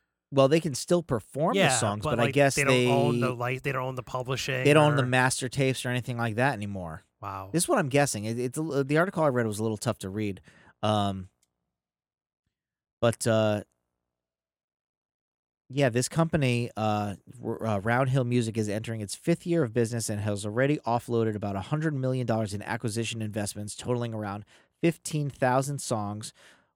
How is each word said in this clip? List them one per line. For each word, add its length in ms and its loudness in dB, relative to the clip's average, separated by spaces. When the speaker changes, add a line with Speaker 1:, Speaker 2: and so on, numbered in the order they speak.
Speaker 1:
Well, 160 6
they 120 4
can 140 -2
still 280 0
perform 500 -2
the 80 2
Speaker 2:
Yeah, 180 6
Speaker 1:
songs, 260 0
Speaker 2:
but, 80 0
Speaker 1:
but 80 2
I 40 4
Speaker 2:
like, 100 0
Speaker 1:
guess 220 4
Speaker 2:
they 80 2
don't 80 4
Speaker 1:
they 180 4
Speaker 2:
own 300 2
the, 140 0
like, 280 -4
they 100 -4
don't 120 -4
own 120 -6
the 60 -8
publishing 640 -4
Speaker 1:
they 80 8
don't 200 8
own 40 2
the 80 4
Speaker 2:
or 20 -2
Speaker 1:
master 440 2
tapes 340 0
or 60 -4
anything 260 -4
like 200 -2
that 180 2
anymore. 500 -8
Speaker 2:
Wow. 320 -10
Speaker 1:
This 120 0
is 40 -4
what 100 2
I'm 120 0
guessing. 340 2
It, 140 -4
it's 200 -4
a 40 -4
l-, 200 0
the 160 0
article 240 0
I 60 4
read 180 2
was 120 -2
a 40 -2
little 140 0
tough 220 -4
to 100 -10
read. 320 -4
Um, 460 0
but, 280 2
uh, 340 2
yeah, 200 2
this 180 0
company, 680 0
uh, 380 0
R-, 220 -6
uh, 120 2
Round 300 2
Hill 160 2
Music, 320 0
is 120 0
entering 320 -4
its 140 -8
fifth 320 -2
year 160 2
of 120 -2
business 340 0
and 120 -2
has 260 -2
already 400 0
offloaded 500 0
about 200 -4
a 40 -4
hundred 340 -2
million 320 -2
dollars 280 0
in 80 -6
acquisition 580 -4
investments, 560 -6
totaling 380 -4
around 300 -8
fifteen 480 -2
thousand 520 0
songs 520 -6